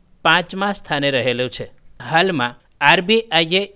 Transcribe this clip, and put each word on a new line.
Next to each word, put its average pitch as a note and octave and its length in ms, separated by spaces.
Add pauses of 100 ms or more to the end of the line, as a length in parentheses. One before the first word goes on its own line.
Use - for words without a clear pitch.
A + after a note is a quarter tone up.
(220)
પાંચમા F3+ 500
સ્થાને C#3+ 400
રહેલું B2 380
છે. - 220 (380)
હાલમાં D#3 460 (260)
આર D#3 200
બી A3 200
આઈએ F3+ 540